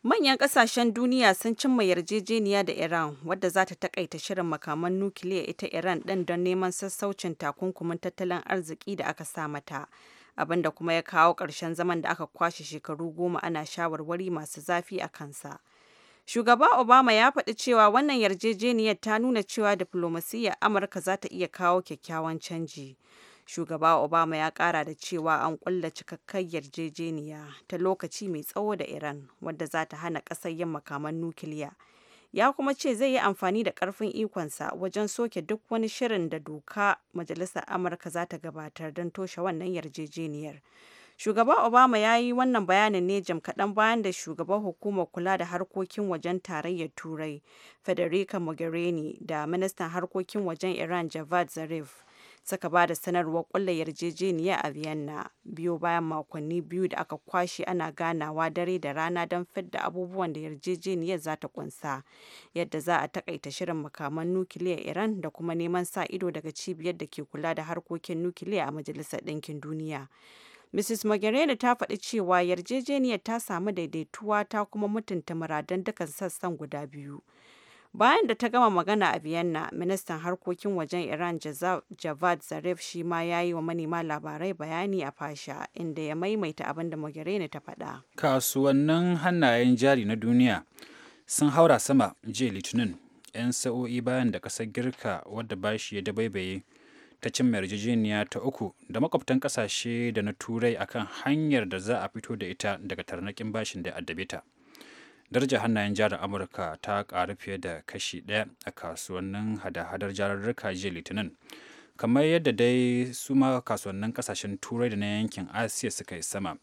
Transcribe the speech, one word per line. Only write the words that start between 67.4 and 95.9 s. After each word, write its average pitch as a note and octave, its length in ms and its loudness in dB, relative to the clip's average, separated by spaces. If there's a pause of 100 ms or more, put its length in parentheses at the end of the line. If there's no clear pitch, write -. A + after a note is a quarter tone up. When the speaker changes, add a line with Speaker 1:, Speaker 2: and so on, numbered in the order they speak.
Speaker 1:
da D#3+ 80 -6
harkokin E3+ 580 -6
nukiliya F3 460 -2
a D3 40 -4
Majalisar D3+ 520 -8
Ɗinkin D3+ 380 -8
Duniya. D3+ 460 -8 (680)
Missus G#3 320 -2
Mogherini A3 520 4
ta B3 160 2
faɗi - 240 -2
cewa F3+ 460 2
yarjejeniyar A#3+ 800 0
ta A3+ 160 -2
samu G3 320 -4
daidaituwa F3+ 800 -2
ta G#3 160 -2
kuma G#3 220 -4
mutunta G#3 460 -4
muradan E3 500 -4
dukan E3 240 -4
sassan F3 500 -6
guda D3 280 -8
biyu. C#3+ 360 -14 (720)
Bayan C4+ 340 6
da A3+ 80 2
ta A#3+ 140 0
gama A3 340 6
magana F#3+ 320 4
a D3+ 40 -2
Vienna, D#3+ 520 -2
ministan F3 480 -2
harkokin F3+ 560 -2
wajen E3 320 -2
Iran, E3+ 320 -2
Jaza-, D#3 420 -2 (140)
Javad D#3+ 480 0
Zarif, D#3+ 380 -4
shi E3+ 220 -8
ma E3+ 180 0
ya E3+ 200 0
yi F3 120 0
wa E3 80 -2
manema E3 420 -2
labarai D#3 500 -4
bayani E3 540 -4
a C#3+ 40 -6
Fasha, D3 540 -10 (140)
inda D#3+ 220 -6
ya D3+ 140 -4
maimaita F3+ 520 -2
abin E3 220 -4
da D#3+ 80 -6
Mogherini D#3 520 -4
ta - 100 -10
faɗa. - 420 -12 (160)
Speaker 2:
Kasuwannin C#3+ 1000 4
hannayen B2+ 600 6
jari C3 280 6
na A2 100 2
duniya A#2 480 6 (640)
sun - 260 4
haura D3+ 280 8
sama B2+ 360 4 (120)
jiya A2 240 0
Litinin, F#2+ 460 0 (360)
'yan A#2+ 200 0
sa'o'i B2 480 -2
bayan B2 300 2
da F#2+ 80 -4
ƙasar - 340 -6
Girka, B2 520 -2
wadda A2 300 -6
bashi G#2 400 -4